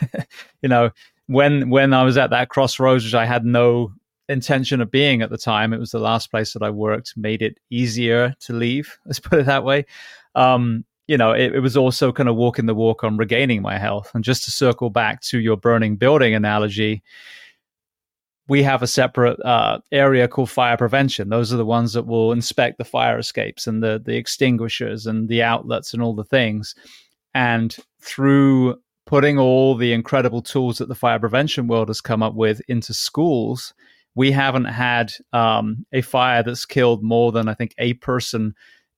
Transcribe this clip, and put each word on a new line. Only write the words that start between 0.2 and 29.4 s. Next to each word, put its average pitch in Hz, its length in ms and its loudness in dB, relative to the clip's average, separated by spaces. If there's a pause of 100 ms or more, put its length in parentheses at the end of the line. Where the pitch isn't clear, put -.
<laughs> - 380 -20
you 135 80 -2
know, 120 220 4 (340)
when, 139 440 2
when 135 240 4
I 131 100 4
was 127 140 4
at 131 140 2
that 123 180 0
crossroads, 131 540 2
which 110 120 -4
I 113 100 2
had 117 200 0
no 120 460 2 (360)
intention 135 520 -2
of 110 120 -4
being 135 320 2
at 107 80 -6
the 117 60 -8
time, 110 360 0
it 113 60 -4
was 117 100 -8
the 117 80 -6
last 113 320 -2
place 110 240 -4
that 107 80 -10
I 104 80 -2
worked, 107 480 -4
made 107 240 -4
it 110 180 -6 (120)
easier 120 680 0
to - 120 -10
leave, 120 480 -4
<laughs> - 40 -20
let's - 140 -8
put - 200 0
it 135 80 2
that 135 160 0
way. 139 220 0 (500)
Um, 123 500 2 (220)
you 147 100 2
know, 113 140 4
it, 123 240 0
it 135 60 2
was 127 140 -2
also 127 360 2
kind 123 180 0
of 113 60 0
walking 117 320 0
the 110 80 0
walk 113 280 0
on 107 140 -2
regaining 113 460 0
my 98 160 -4
health. 104 340 -4
And 113 100 -4
just 127 200 -2
to - 80 -8
circle 123 400 0
back 110 300 -2
to - 180 -4
your 110 180 0
burning 113 380 0
building 123 400 4
analogy, 107 640 -2 (1500)
we 139 160 4
have 135 180 2
a 123 60 -2
separate, 123 540 0
uh, 113 380 0 (120)
area 135 360 4
called 123 220 -2
fire 120 260 2
prevention. 123 540 0
Those 113 240 0
are 123 40 0
the 113 80 -2
ones 117 280 0
that 117 140 -4
will 113 240 2
inspect 120 480 -2
the 120 40 -10
fire 120 360 0
escapes - 480 -8
and 110 160 -2
the, 110 200 -2
the 117 120 -6
extinguishers 117 880 -4
and 110 240 -4
the 117 140 2
outlets 117 500 -4
and 117 80 -4
all 117 140 -2
the 107 80 -8
things. 110 500 -2 (640)
And 117 400 0 (260)
through 135 800 2 (260)
putting 143 320 2
all 131 380 4